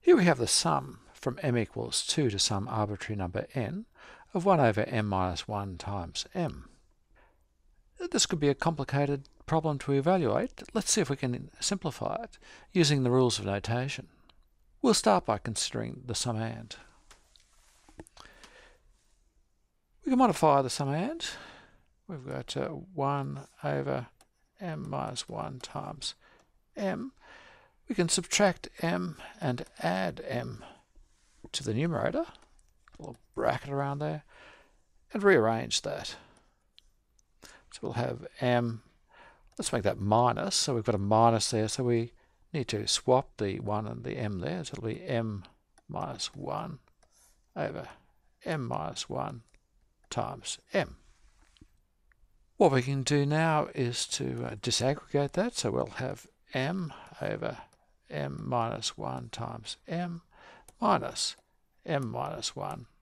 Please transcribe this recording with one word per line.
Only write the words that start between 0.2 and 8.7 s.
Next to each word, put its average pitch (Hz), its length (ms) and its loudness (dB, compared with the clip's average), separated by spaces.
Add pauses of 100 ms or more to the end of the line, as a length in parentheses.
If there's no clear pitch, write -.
have 160 140 8
the 120 100 2
sum 139 540 2 (100)
from 131 320 -4
m 123 140 2
equals 113 500 -2
two 139 220 2
to 101 100 -2
some 98 300 0
arbitrary 107 480 -2
number 92 360 -2
n 147 340 -4 (460)
of 180 120 -2
one 180 160 6
over 110 220 6
m 107 220 0
minus 92 440 0
one 101 280 -4
times 90 560 -6
m. 151 360 -6 (1400)
This - 140 4
could 165 140 -2
be 143 80 4
a 139 80 4
complicated 143 720 0 (200)